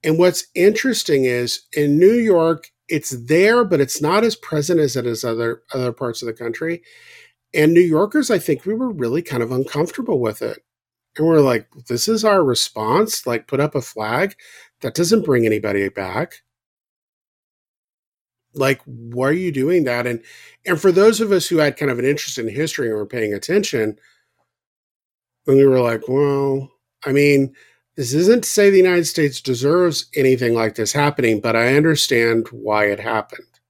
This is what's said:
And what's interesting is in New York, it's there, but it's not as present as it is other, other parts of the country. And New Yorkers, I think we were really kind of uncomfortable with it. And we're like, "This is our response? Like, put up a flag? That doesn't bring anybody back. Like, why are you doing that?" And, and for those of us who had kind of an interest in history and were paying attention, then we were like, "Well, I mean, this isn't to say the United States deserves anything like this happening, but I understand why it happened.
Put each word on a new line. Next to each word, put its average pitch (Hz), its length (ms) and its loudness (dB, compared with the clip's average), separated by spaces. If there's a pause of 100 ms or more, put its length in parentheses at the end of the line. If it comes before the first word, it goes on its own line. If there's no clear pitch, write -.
And 156 140 0
what's 180 360 2
interesting 185 680 2
is 123 380 -2 (100)
in 147 260 2
New 185 140 6
York, 175 580 0 (180)
it's 156 220 -6
there, 170 540 2
but 175 160 0
it's 135 220 -2
not 180 200 2
as 226 140 0
present 156 420 -2
as 135 180 0
it 120 100 -4
is 117 180 -4
other, 117 380 -4 (100)
other 127 200 -4
parts 120 300 -8
of 127 40 -10
the 113 80 -8
country. 160 480 -8 (720)
And 165 200 4
New 170 60 8
Yorkers, 190 500 0
I 208 80 2
think 147 260 -4
we 202 100 -4
were 247 180 -4
really 143 300 -4
kind 127 200 -4
of 117 80 -4
uncomfortable 147 680 -4
with 110 220 -4
it. 113 200 -8 (540)
And 156 100 0
we're 165 140 4
like, 123 280 2 (200)
"This 120 180 -4
is 220 180 0
our 196 200 4
response? 127 840 -2
Like, 120 220 -4
put 135 120 -2
up 147 140 -2
a 139 60 -2
flag? 120 560 -4 (440)
That 120 140 -8
doesn't 180 300 0
bring 123 220 2
anybody 104 420 0
back. 98 540 -8 (2000)
Like, 135 300 0
why 120 440 -6
are 147 40 2
you 175 200 -2
doing 147 320 0
that?" 123 240 -4
And, 117 140 -6 (440)
and 170 140 -2
for 196 120 4
those 214 280 4
of 220 120 -2
us 185 160 0
who 170 100 0
had 147 180 2
kind 143 160 -2
of 120 80 -4
an 123 40 -2
interest 143 340 -2
in 113 100 -6
history 135 400 -6
and 110 80 -4
were 104 100 -6
paying 110 260 -4
attention, 113 640 -2 (1500)
then 135 100 4
we 139 100 8
were 131 140 4
like, 117 280 -2
"Well, 139 640 -2 (340)
I 139 60 -2
mean, 139 420 4 (420)
this 127 160 -6
isn't 196 300 4
to - 80 -6
say 202 200 4
the 196 60 4
United 180 300 4
States 147 340 -2
deserves 143 680 0 (100)
anything 127 380 2
like 113 200 0
this 110 180 -4
happening, 135 480 0
but 113 140 -2
I 120 220 2
understand 117 720 2
why 107 380 -2
it 101 140 -2
happened. - 460 -6 (240)